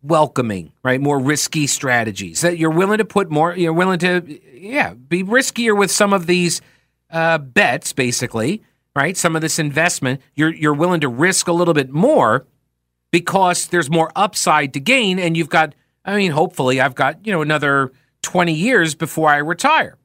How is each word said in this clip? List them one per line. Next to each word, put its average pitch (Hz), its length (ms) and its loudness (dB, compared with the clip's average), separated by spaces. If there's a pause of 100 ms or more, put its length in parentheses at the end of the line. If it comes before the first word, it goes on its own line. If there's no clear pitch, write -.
welcoming, 123 680 0 (100)
right? 127 200 0
More 143 180 2
risky 147 480 -2
strategies 107 720 -2
that 175 180 0
you're 160 140 0
willing 196 280 2
to 220 40 2
put 190 260 -2
more, 156 240 2
you're 170 200 0
willing 185 260 2
to, 180 400 -2 (140)
yeah, 233 400 -6
be 135 280 -4
riskier 226 560 0
with 202 140 2
some 202 220 2
of 180 140 0
these, 180 340 0 (480)
uh, 165 300 0
bets, 139 520 -2
basically, 123 720 -2 (320)
right? 151 220 -2
Some 165 180 -2
of 160 60 -2
this 156 180 -4
investment, 147 600 -2 (120)
you're, 156 200 0
you're 156 200 0
willing 170 280 0
to 143 80 -2
risk 165 400 0
a - 20 2
little 170 220 2
bit 143 160 0
more 143 580 2 (640)
because 175 560 0
there's 170 220 -2
more 160 260 0
upside 160 580 0
to 143 60 -6
gain, 196 400 0
and 170 160 -2
you've 160 140 -2
got, 160 260 0 (300)
I 196 100 -4
mean, 196 160 0
hopefully 139 480 0
I've 131 160 0
got, 143 300 -2
you 214 80 -2
know, 165 80 0
another 143 500 0 (300)
twenty 175 320 0
years 165 420 0
before 160 340 -2
I 147 100 4
retire. 196 640 -2